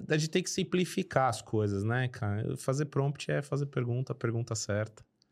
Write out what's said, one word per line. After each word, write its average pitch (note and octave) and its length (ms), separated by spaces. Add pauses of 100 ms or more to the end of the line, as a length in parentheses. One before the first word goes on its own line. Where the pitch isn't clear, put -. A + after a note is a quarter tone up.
a D#3 80
gente D#3 120
tem F#3 140
que - 80
simplificar F3+ 800
as A2+ 120
coisas, G#2 440
né, B2 240
cara? G#2+ 480
Fazer C#3 300
prompt C#3 440
é D3 100
fazer C#3+ 260
pergunta, B2 460
a - 40
pergunta A2+ 400
certa. G#2+ 480 (280)